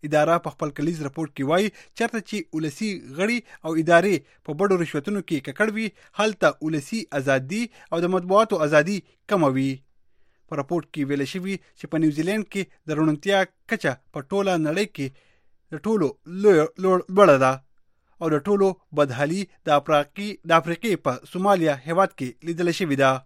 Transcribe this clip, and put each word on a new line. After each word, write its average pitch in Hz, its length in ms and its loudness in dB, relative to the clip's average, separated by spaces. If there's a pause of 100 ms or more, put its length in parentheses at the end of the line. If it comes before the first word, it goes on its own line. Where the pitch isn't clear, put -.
اداره 151 320 2 (100)
په 156 100 -8
خپل 151 220 -6
کلیز 156 280 -4
راپورټ 143 300 -8
کې 139 140 -4
وایي، 185 180 2 (300)
چېرته 233 220 -2 (100)
چې 214 80 -6 (200)
ولسي 160 320 -6 (280)
غړي 220 220 0 (260)
او 160 60 -4 (100)
ادارې 170 340 6 (300)
په 160 140 -10
بډو 190 220 2
رشوتونو 170 400 -6
کې 160 240 -6
ککړ 208 300 -2
وي، 220 120 -4 (320)
هلته 208 280 0 (180)
ولسي 156 360 -4 (200)
ازادي 135 420 -2 (280)
او 170 120 -2
د 175 140 0
مطبوعاتو 190 500 2
ازادي 156 320 2 (300)
کمه 170 260 4
وي. 135 160 0 (800)
په - 120 -10
راپورټ 160 320 -4
کې 156 140 -6
ویل 139 260 -2
شوي 190 220 -6 (240)
چې - 120 -16
په 160 140 0
نیوزیلینډ 170 480 -2
کې 196 80 -6 (260)
د 151 140 -2
روڼتیا 180 460 0 (220)
کچه 214 280 -2 (160)
په 139 160 -12
ټوله 196 240 0 (140)
نړۍ 185 280 -2
کې 139 120 -6 (640)
د 160 40 -12 (100)
ټولو 208 220 2 (340)
لویه، 185 240 6 (180)
لوړ، 185 160 2 (160)
لوړه 185 300 8
ده 131 80 2 (680)
او 165 80 -2
د 151 160 0
ټولو 202 220 2 (300)
بدحالي 143 460 0 (220)
د - 40 -6 (100)
افریقي، 156 500 -2 (200)
د - 20 4 (100)
افریقې 170 320 -4 (120)
په 147 60 0 (180)
سومالیا 185 440 2 (120)
هیواد 175 320 0
کې 131 320 -10
لیدل 170 300 -2
شوې 147 220 -2
ده. 135 100 4 (140)